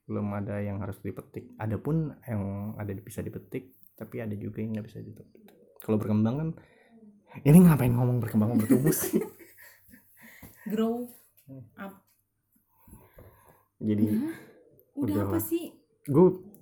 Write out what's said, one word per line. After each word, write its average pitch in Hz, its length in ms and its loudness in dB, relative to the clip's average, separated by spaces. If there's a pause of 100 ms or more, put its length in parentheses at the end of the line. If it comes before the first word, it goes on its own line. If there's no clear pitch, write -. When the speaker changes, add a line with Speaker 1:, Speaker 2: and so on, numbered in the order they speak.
Speaker 1:
Belum 104 320 -6
ada 101 240 -6
yang 101 240 -6
harus 98 160 -10
dipetik. - 560 -12
Ada 107 240 -4
pun 156 320 -2 (160)
yang 101 480 -6
ada 104 240 -8
bisa - 240 -10
dipetik, - 480 -12 (240)
tapi 113 240 -12
ada 110 160 -6
juga 104 240 -10
yang 110 160 -6
nggak 107 160 -8
bisa 113 80 -16
dipetik. - 480 -20 (320)
Kalau 110 160 0
berkembang 107 400 0
kan, 160 140 -4 (1000)
ini 151 160 10
ngapain 123 320 6
ngomong 123 240 2
berkembang 110 400 2
bertumbuh 151 320 4
sih? - 320 -2 (720)
Speaker 2:
<laughs> - 760 -18
Grow 226 360 -2 (720)
up. 196 240 -16 (1800)
Speaker 1:
Jadi, 107 320 2
Speaker 2:
Hah? 285 220 -2 (580)
Udah 240 220 -2
Speaker 1:
udah 101 100 0
Speaker 2:
apa 101 140 -2
Speaker 1:
lah. - 40 -4
Speaker 2:
sih? 330 300 -6 (320)
Speaker 1:
Gue 175 320 4 (240)